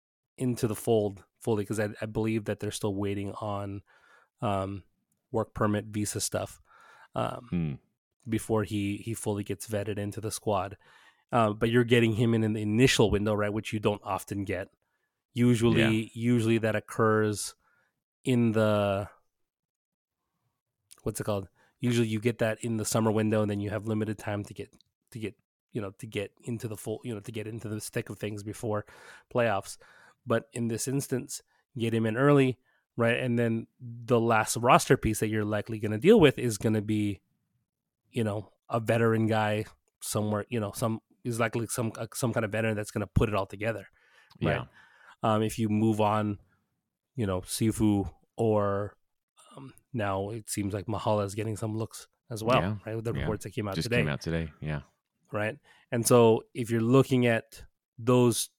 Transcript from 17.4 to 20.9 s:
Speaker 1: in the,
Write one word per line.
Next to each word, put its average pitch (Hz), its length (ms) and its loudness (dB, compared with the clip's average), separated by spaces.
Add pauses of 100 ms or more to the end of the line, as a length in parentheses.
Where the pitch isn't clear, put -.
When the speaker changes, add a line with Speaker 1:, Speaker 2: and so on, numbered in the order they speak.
Speaker 1:
in 120 280 2
the, 104 560 2 (1900)